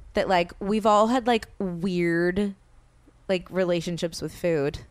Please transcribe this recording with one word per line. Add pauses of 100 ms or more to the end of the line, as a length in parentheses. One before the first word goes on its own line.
(160)
that,
like,
we've
all
had,
like, (120)
weird, (720)
like,
relationships
with
food. (120)